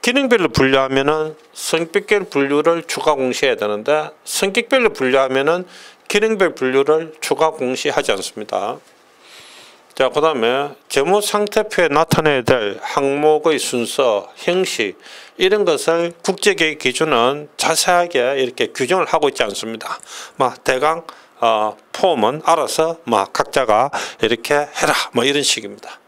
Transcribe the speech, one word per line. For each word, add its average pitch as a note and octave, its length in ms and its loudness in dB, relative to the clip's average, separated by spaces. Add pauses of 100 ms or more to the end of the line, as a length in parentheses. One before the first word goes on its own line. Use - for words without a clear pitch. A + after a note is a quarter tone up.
기능별로 A#3+ 480 2
분류하면은 C3+ 880 0 (160)
성격별 F#3+ 720 -2
분류를 D3+ 640 0
추가 D3 260 0
공시해야 C3 420 0
되는데, A2 540 -2 (160)
성격별로 A#3 640 0
분류하면은 C3+ 760 0 (440)
기능별 G#3 460 2
분류를 C#3+ 680 0
추가 D#3+ 300 0
공시하지 C3 600 -2
않습니다. G#2 680 -6 (1160)
자, C3 140 2
그다음에 C#3+ 600 0 (180)
재무상태표에 G3+ 1000 0
나타내야 D3+ 540 2
될 A2+ 400 0
항목의 D3+ 760 2
순서, A#2 760 -2
형식, E3+ 640 -2 (380)
이런 G3 260 2
것을 E3+ 480 0 (100)
국제계획 E3+ 580 0
기준은 C3+ 760 0
자세하게 D#3+ 840 2
이렇게 A#2+ 340 -2
규정을 D#3+ 300 0
하고 D#3 240 2
있지 - 140 -4
않습니다. A2 560 -8 (360)
막 B2 300 -2
대강, D3+ 400 0 (340)
어, G#2+ 380 0 (160)
폼은 C#3+ 500 2
알아서 D#3+ 640 0
막 G2 260 0
각자가 B2 580 2 (320)
이렇게 A2+ 320 0
해라, D3 400 0 (200)
뭐 - 100 0
이런 C#3+ 200 0
식입니다. G#2 540 -6 (100)